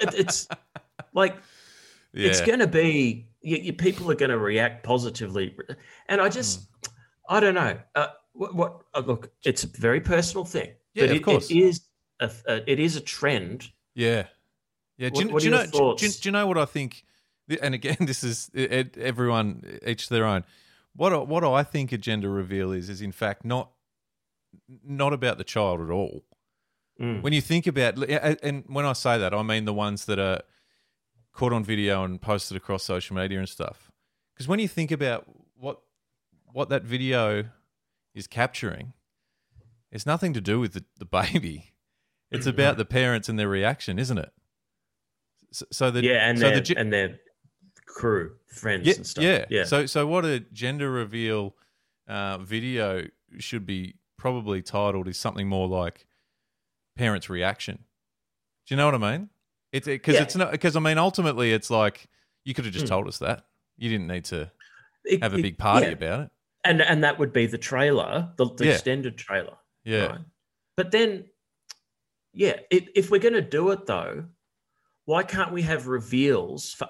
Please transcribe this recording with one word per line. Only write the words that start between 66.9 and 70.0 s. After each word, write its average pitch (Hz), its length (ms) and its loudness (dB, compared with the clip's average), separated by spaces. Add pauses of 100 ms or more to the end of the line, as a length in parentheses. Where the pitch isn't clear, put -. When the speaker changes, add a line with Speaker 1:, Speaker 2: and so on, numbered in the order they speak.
Speaker 1:
that 143 160 2
would 139 120 0
be 117 140 4
the 113 120 -4
trailer, 139 760 0
the, 123 180 2
the 135 120 2
Speaker 2:
Yeah. 151 60 6
Speaker 1:
extended 127 440 0
trailer. - 400 -6 (280)
Speaker 2:
Yeah. 110 220 2